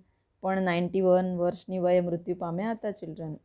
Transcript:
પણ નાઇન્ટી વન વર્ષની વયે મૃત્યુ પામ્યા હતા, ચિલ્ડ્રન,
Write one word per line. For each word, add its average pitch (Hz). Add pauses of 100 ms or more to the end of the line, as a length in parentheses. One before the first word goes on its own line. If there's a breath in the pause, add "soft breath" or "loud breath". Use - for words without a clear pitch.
(420)
પણ 190
નાઇન્ટી 180
વન 185
વર્ષની 180
વયે 180
મૃત્યુ 175
પામ્યા 180
હતા, 220
ચિલ્ડ્રન, 160